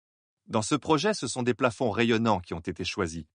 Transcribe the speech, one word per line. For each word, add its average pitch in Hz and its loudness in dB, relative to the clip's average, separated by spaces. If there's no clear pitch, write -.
Dans 113 0
ce 151 0
projet, 156 2
ce 127 -6
sont 123 -4
des 123 2
plafonds 120 0
rayonnants 113 2
qui 90 -8
ont 82 -6
été 87 -6
choisis 82 -4